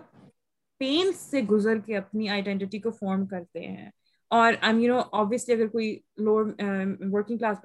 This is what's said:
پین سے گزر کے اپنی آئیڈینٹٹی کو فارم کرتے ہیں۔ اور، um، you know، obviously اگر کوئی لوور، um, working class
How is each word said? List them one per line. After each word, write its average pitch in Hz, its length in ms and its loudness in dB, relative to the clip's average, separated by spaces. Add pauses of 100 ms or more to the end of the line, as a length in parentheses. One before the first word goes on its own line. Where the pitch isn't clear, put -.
(800)
پین 330 340 2
سے - 280 -4
گزر 214 380 2
کے 208 180 -6
اپنی 208 320 -4
آئیڈینٹٹی 196 500 -4
کو 226 120 -4
فارم 190 360 -2
کرتے 180 340 -10
ہیں۔ 190 300 -12 (400)
اور، 226 220 6
um، 220 220 2
you 233 140 4
know، 247 120 2
obviously 214 480 -2
اگر 226 180 2
کوئی 220 320 -2 (180)
لوور، 214 280 2
um, 196 420 -4
working 196 580 -2
class 214 100 0 (100)